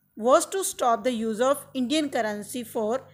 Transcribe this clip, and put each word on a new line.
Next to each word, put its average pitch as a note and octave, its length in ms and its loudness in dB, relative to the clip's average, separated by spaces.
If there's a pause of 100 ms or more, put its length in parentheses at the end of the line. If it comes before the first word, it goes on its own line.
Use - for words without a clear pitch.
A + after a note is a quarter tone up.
(160)
was C4 300 6
to F#4+ 180 -4
stop A3+ 400 0
the B3+ 80 2
use A3 260 -2
of C4+ 360 0
Indian C4+ 340 0
currency A3 560 -4
for A3+ 500 -4